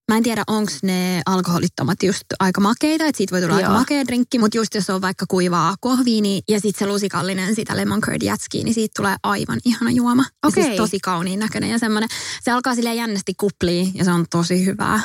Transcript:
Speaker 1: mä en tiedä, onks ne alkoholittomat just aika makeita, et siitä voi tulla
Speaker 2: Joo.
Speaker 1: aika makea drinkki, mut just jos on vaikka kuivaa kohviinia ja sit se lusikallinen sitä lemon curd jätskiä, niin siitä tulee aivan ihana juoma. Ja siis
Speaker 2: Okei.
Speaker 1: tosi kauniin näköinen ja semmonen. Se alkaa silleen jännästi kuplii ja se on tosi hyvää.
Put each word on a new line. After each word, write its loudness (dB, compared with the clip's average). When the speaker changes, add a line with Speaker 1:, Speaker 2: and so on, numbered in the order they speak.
Speaker 1:
mä 4
en 2
tiedä, 0
onks -2
ne 0
alkoholittomat 0
just 0
aika 2
makeita, 2
et 0
siitä -2
voi 0
tulla 2
Speaker 2:
Joo. 2
Speaker 1:
aika 4
makea 2
drinkki, 0
mut 2
just -2
jos -2
on -2
vaikka -2
kuivaa 2
kohviinia 0
ja 4
sit -2
se -2
lusikallinen -2
sitä -4
lemon 0
curd -2
jätskiä, -4
niin 0
siitä -2
tulee 0
aivan -2
ihana 0
juoma. 4
Ja 6
siis 4
Speaker 2:
Okei. 0
Speaker 1:
tosi 0
kauniin -2
näköinen -2
ja 0
semmonen. 0
Se 0
alkaa 0
silleen -2
jännästi -4
kuplii 0
ja -2
se 4
on 2
tosi 0
hyvää. 0